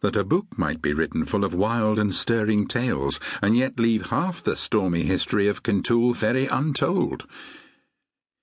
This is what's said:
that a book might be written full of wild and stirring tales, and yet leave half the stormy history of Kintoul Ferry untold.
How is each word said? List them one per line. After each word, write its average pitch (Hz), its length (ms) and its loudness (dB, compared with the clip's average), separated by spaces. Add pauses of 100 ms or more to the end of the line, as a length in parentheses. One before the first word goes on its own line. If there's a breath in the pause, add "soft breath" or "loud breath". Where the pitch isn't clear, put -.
that 101 120 0
a 101 80 2
book 151 240 0 (100)
might 78 240 -2
be 73 120 0
written 78 320 0
full 101 180 -2
of 87 120 -2
wild 107 440 2
and 104 160 0
stirring 107 540 2
tales, 82 500 -2 (240 loud breath)
and 107 140 4
yet 127 240 0
leave 113 300 2
half 170 340 -2
the 87 100 0
stormy 90 480 0
history 92 460 0
of - 160 -2
Kintoul 117 500 2
Ferry 120 320 0
untold. 151 800 -2 (1160 loud breath)